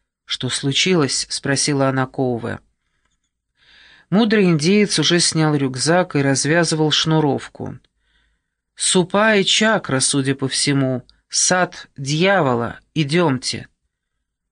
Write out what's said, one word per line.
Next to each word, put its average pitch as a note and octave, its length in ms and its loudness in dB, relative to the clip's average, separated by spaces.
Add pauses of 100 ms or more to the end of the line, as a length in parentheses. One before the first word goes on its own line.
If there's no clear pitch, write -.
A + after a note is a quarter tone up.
(240)
"Что - 240 -8
случилось?" C#3+ 840 0
спросила C3+ 600 0
она C3 160 0
Коуве. A#2+ 540 -4 (1500)
Мудрый G#3 360 4
индеец F3+ 520 2
уже E3 220 2
снял D#3 360 0
рюкзак D3 600 0
и C#3+ 60 2
развязывал D#3 680 0
шнуровку. D3 880 -2 (1000)
"Супа G3+ 540 2
и G3 80 2
чакра, F#3+ 560 0
судя C3+ 360 0
по C3+ 120 -4
всему. C3 560 -2 (240)
Сад - 720 -2
дьявола. C#3+ 840 0 (140)
Идёмте". D3 720 -2 (840)